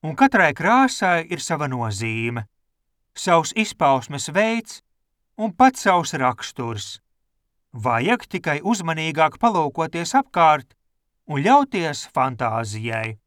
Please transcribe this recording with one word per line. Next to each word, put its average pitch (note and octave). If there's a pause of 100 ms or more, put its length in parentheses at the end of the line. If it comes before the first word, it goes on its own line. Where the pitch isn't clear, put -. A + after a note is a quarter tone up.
un D#3
katrai G3
krāsai F#3+
ir E3+
sava D3+
nozīme, A2+ (720)
savs E3+
izpausmes C#3+
veids A3+ (540)
un G#3+
pat B3+
savs F3+
raksturs. B2 (760)
Vajag A#2+
tikai D#3
uzmanīgāk D#3+
palūkoties E3+
apkārt D#3 (520)
un C#3+
ļauties G#3+ (100)
fantāzijai. A2+